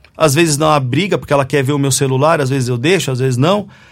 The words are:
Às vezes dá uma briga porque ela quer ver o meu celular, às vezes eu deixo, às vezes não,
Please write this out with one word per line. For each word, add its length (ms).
Às 180
vezes 220
dá 140
uma 100
briga 360
porque 140
ela 140
quer 180
ver 80
o 80
meu 100
celular, 520
às 80
vezes 180
eu 100
deixo, 340
às 80
vezes 180
não, 320